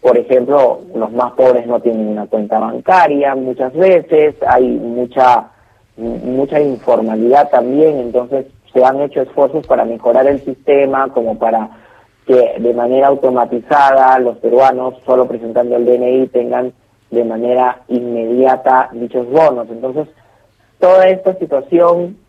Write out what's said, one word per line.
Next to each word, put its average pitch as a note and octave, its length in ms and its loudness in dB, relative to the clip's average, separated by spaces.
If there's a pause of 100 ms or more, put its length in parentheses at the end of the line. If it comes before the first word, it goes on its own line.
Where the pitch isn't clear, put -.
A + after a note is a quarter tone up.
por A#2+ 160 4
ejemplo, B2+ 640 0 (140)
los A2 180 -6
más A#2+ 200 -4
pobres B2 340 2
no A#2+ 140 -2
tienen A2+ 260 -2
una G#2+ 200 -6
cuenta A2 320 -4
bancaria C#3+ 760 0
muchas B2+ 380 -6
veces, D#3 640 2 (100)
hay B2+ 180 2
mucha, A#2+ 880 0 (460)
mucha B2 640 -4
informalidad A#2+ 920 0
también, C#3 480 2
entonces B2 480 -4 (260)
se B2+ 120 2
han C3 160 2
hecho C#3+ 220 -4
esfuerzos C#3 440 -2
para A#2+ 180 0
mejorar A#2 440 0
el C#3 160 0
sistema, C3+ 640 0
como A#2 300 -4
para A2+ 320 -2 (560)
que B2+ 340 2
de A#2 140 0
manera B2+ 340 0
automatizada C3 1120 2
los A#2+ 180 -2
peruanos, B2+ 560 2 (100)
solo B2+ 220 2
presentando A#2+ 500 -4
el A#2+ 80 0
D A#2+ 120 2
N B2 200 0
I, C3 120 0
tengan B2 440 -4 (380)
de A#2 140 0
manera B2 640 -2
inmediata B2 1040 0
dichos A#2+ 360 -6
bonos. C3 420 0
Entonces, C3 360 -8 (720)
toda F#3 300 4
esta F#3+ 300 -2
situación F3 800 -2 (100)